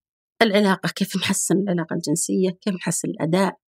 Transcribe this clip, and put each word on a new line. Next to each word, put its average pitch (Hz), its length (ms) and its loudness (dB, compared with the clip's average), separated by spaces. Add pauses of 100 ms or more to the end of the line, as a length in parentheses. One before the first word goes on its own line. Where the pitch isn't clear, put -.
(420)
العلاقة، 196 460 2
كيف - 280 -4
نحسن - 420 0
العلاقة 180 360 -2
الجنسية، 185 560 0
كيف 185 240 -4
نحسن - 340 -4
الأداء 175 480 0 (120)